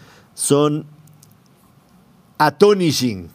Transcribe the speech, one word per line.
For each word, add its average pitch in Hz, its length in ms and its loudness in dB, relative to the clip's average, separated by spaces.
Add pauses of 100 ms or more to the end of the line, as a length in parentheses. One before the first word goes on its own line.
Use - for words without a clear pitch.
(340)
son 147 520 -2 (1500)
astonishing, 147 960 0